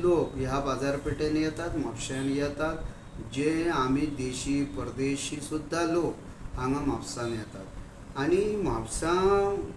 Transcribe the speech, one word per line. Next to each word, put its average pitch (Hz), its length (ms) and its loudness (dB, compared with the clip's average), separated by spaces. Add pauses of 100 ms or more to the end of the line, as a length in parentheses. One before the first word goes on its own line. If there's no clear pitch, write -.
लोक 170 340 4
ह्या 131 240 0
बाजारपेठेन 139 760 0
येतात, 160 400 0
म्हापश्यान 135 540 -2
येतात. 143 460 0 (580)
जे 160 400 2
आमी 135 260 4
देशी, 139 640 0
परदेशी 135 720 -2
सुद्धा 156 460 -4
लोक 160 320 2 (420)
हांगा 131 220 0
म्हापसान 117 540 -2
येतात. 104 320 -8 (540)
आनी 190 380 4
म्हापसा 151 560 0 (640)